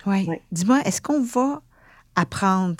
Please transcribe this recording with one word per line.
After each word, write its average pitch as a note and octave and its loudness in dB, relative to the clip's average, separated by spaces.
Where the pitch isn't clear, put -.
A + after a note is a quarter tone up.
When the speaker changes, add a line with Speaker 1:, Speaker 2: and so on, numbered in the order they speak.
Speaker 1:
là. G3 0
Speaker 2:
Ouais. G3 2
Speaker 1:
Ouais. E3 -6
Speaker 2:
Dis-moi, G3 2
est-ce - -4
qu'on D4 0
va C4 -2
apprendre F#3 0